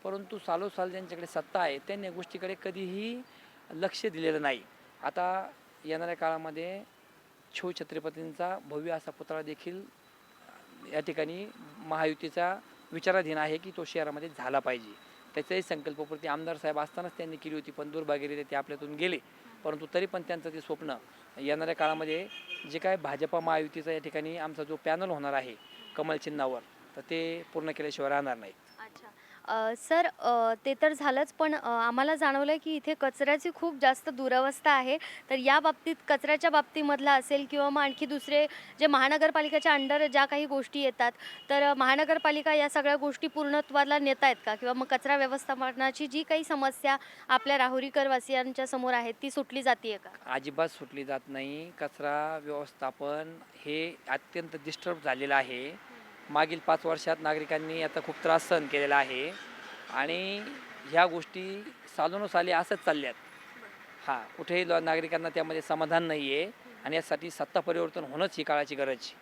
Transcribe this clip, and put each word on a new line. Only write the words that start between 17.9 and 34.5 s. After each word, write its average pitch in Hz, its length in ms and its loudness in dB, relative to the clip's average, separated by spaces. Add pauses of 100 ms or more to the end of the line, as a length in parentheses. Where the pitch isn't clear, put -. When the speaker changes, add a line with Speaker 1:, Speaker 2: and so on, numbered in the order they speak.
Speaker 1:
दुर्भाग्यरीत्या 147 600 -4
ते 147 40 -4
आपल्यातून 147 400 -6
गेले. 175 220 -2 (460)
परंतु 156 300 -6
तरी 180 120 2
पण 185 160 -6
त्यांचं 165 280 -6
ते 156 120 -12
स्वप्न 156 340 -6 (420)
येणाऱ्या 151 380 -2
काळामध्ये 156 520 0 (440)
जे 160 80 -6
काय 190 160 2
भाजपा 147 440 -2
महायुतीचा 160 520 -2
या 160 80 -2
ठिकाणी 156 380 -6
आमचा 156 260 -8
जो 151 120 -6
पॅनल 170 340 -2
होणार 143 240 -4
आहे 131 220 -2 (400)
कमल 156 220 0
चिन्हावर, 139 420 -2 (360)
तर 139 60 -14
ते 165 520 -4
पूर्ण 156 180 -4
केल्याशिवाय 147 380 -4
राहणार 143 280 0
नाही. 101 140 -14 (280)
Speaker 2:
अच्छा. - 280 -18 (400)
अ, 220 300 0
सर, 339 300 4 (120)
अ, 233 340 4 (120)
ते 269 160 2
तर 311 120 6
झालंच, 285 400 2
पण, 311 220 2
अ, - 120 -4
आम्हाला 240 480 4
जाणवलं 285 480 4
की 311 120 -2
इथे 302 240 -2
कचऱ्याची 277 560 2
खूप 339 260 -2
जास्त 262 280 4
दुरवस्था 262 600 2